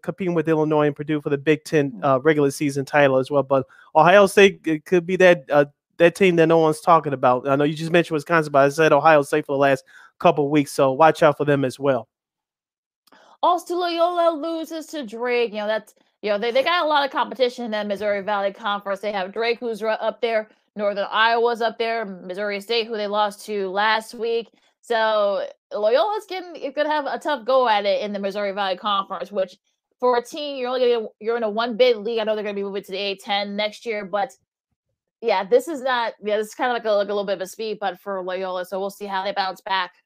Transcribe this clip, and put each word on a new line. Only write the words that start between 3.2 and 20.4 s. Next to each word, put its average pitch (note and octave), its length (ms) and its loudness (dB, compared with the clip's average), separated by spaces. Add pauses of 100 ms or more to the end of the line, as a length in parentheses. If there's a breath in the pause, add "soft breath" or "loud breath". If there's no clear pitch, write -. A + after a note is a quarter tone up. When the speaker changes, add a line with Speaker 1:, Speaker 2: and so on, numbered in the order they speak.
Speaker 1:
well. C#3+ 140 2
But C3+ 240 0 (280 soft breath)
Ohio F3+ 300 8
State, F#3+ 400 4
it D#3 200 -2
could F3+ 200 0
be F#3 120 -2
that, F3 340 6
uh, D3 140 4 (320)
that E3+ 180 4
team F3+ 220 4
that D#3+ 100 6
no E3 100 6
one's D#3 240 2
talking D#3 320 4
about. B2+ 340 2
I C#3 80 2
know C#3+ 100 2
you D#3 100 -2
just D#3+ 160 -6
mentioned E3 240 2
Wisconsin, D3+ 360 0
but C#3 140 6
I C#3+ 40 2
said D3+ 240 4
Ohio D3 280 6
State D3+ 240 -2
for C#3+ 80 -4
the C3+ 60 0
last C#3 240 2 (340 soft breath)
couple D3+ 280 2
of C#3 40 -4
weeks, D3 220 2
so C3+ 200 2
watch D3+ 300 4
out D3 160 6
for D3 80 -4
them C#3 180 2
as B2+ 160 -4
well. C3+ 280 -2 (1300 soft breath)
Speaker 2:
Also, E4+ 340 0
Loyola E4+ 640 0
loses D#4+ 500 -8
to D4 180 -10
Drake. A#3 460 -4
You G#3 80 -12
know, G#3 80 -6
that's, G#3+ 260 -6 (280)
you G#3 80 -4
know, G3+ 80 0
they, A#3 140 -4
they C4 120 2
got E4+ 220 0
a - 20 -2
lot D4 180 0
of C#4 60 -6
competition B3 540 -4
in G#3+ 60 -8
that G#3 160 -4
Missouri G3+ 340 -4
Valley G3 320 -4
Conference. G3+ 480 -6
They G#3+ 100 -6
have G3 220 -6
Drake, A#3 260 -2
who's A3+ 240 -8
ru-, A3 60 -2
up A3 320 -4
there. A3 280 -2 (280)